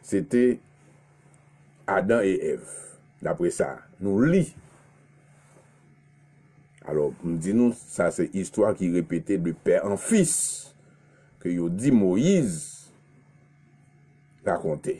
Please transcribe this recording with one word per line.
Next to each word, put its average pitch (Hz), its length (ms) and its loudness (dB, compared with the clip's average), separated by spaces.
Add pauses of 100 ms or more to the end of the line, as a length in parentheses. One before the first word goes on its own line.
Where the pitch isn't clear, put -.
Se 98 200 -2
te 123 200 2 (1400)
Adan 101 360 2
e 95 140 2 (160)
Èv. - 140 -10 (560)
Dapre 85 280 -2
sa, 69 240 -4 (280)
nou 101 200 2
li. 165 220 4 (2500)
Alò, 76 260 -2 (140)
m 85 160 -4
di 92 160 -4
nou, 120 160 4
sa - 400 -4
se 82 240 -2
istwa 98 400 0
ki 90 160 -2
repete 85 480 -2
de 85 160 -4
pè - 280 2
an 101 160 -2
fis. 196 360 2 (1080)
Ke 90 80 -2
yo 85 200 -2
di 117 200 0
Moïse 107 1000 2 (1600)
rakonte. - 520 -2